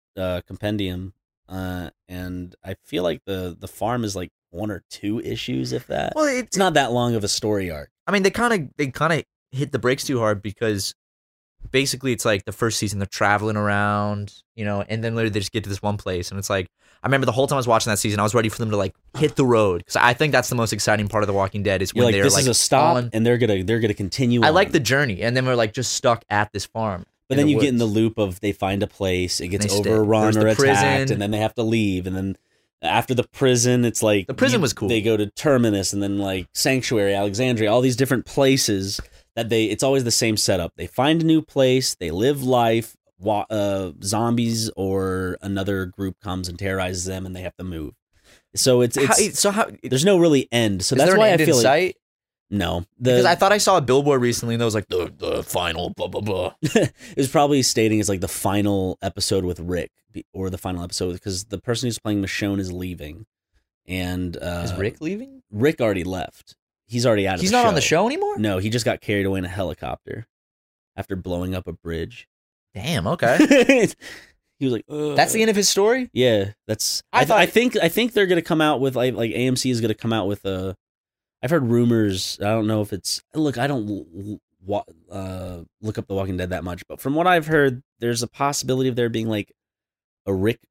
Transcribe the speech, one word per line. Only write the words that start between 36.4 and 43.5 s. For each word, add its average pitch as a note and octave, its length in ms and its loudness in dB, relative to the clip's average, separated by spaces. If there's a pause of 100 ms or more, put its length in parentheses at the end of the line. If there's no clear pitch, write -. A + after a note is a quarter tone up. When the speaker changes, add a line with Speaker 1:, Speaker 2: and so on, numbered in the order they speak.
Speaker 1:
Sanctuary, A#2 640 0
Alexandria, G#2+ 560 0
all A#2+ 100 4
these B2+ 160 2
different B2+ 300 0
places B2 720 0 (360)
that A2+ 120 -4
they, A2 180 2
it's G#2 180 -2
always C3+ 200 2
the A#2 60 -2
same A2 260 0
setup. F2+ 400 0
They F2 120 -8
find D#3 340 2
a - 20 0
new D#3+ 180 4
place, C3 520 2
they E2+ 160 -8
live C3 320 0
life, A#2 540 2 (220)
wa-, G#2 300 -2
uh, G2 440 -2 (100)